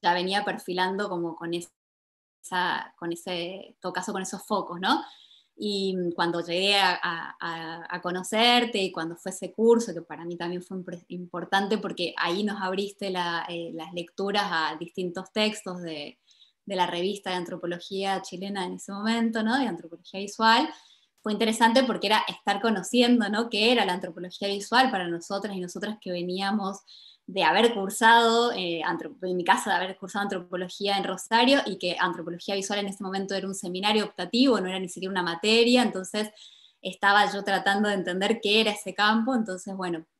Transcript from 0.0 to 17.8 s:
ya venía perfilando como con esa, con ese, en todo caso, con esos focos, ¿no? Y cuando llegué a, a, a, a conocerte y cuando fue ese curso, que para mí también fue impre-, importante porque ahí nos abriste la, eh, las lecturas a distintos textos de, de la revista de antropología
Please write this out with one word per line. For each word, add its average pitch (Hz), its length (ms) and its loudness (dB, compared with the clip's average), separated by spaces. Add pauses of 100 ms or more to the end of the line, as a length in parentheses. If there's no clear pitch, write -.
ya 175 120 4
venía 185 300 0
perfilando 196 640 -2
como 170 300 -6
con 170 160 -6
esa, - 1400 -6
con 170 160 -6
ese, 175 540 -8
en - 120 -20
todo 180 140 -6
caso, 185 180 -6
con 190 100 -4
esos 190 220 -10
focos, 175 380 -4
¿no? 254 200 2 (540)
Y 196 400 -2 (180)
cuando 170 280 0
llegué 185 360 0
a, 180 240 4
a, 165 380 -6
a, 165 500 -8
a 180 120 -8
conocerte 226 800 2
y 190 120 0
cuando 165 240 -6
fue 185 160 -10
ese 180 220 -10
curso, 226 400 6
que 160 80 -10
para 156 240 -14
mí 175 100 -8
también 175 260 -6
fue 190 160 -12
impre-, 175 300 -12
importante 180 680 -2
porque 185 400 -4
ahí 175 260 0
nos 208 180 -4
abriste 196 500 -4
la, 175 360 -4
eh, 170 260 -8
las 165 200 -10
lecturas 196 520 -2
a 160 320 0
distintos 180 540 -8
textos 214 500 -2
de, 156 360 -10 (480)
de 196 100 -6
la 180 100 2
revista 185 460 -2
de 180 60 -2
antropología 185 840 -4